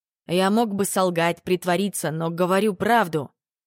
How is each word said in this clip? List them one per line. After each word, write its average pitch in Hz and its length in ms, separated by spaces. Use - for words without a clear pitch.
«Я 185 220
мог 220 240
бы 196 120
солгать, 175 580
притвориться, 180 680
но 160 180
говорю 185 460
правду. 180 560